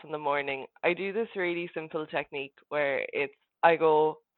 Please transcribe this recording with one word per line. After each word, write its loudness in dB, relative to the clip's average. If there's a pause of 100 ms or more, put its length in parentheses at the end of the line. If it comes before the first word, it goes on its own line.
in -16
the -4
morning, -2 (180)
I 4
do -4
this -4
really -4
simple -8
technique -6 (160)
where 0
it's, -2 (280)
I 8
go, 4 (180)